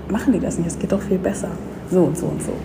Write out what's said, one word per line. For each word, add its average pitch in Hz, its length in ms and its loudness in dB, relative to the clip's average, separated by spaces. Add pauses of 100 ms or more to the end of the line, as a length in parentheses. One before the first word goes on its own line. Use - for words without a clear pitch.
machen - 240 2
die 190 80 4
das - 180 -2
nicht? 170 80 0
Es 165 120 -4
geht - 120 -2
doch 202 120 2
viel 185 160 2
besser. - 320 -2 (400)
So 180 100 6
und 151 160 4
so 156 100 -2
und 147 160 -2
so.“ - 100 -4 (120)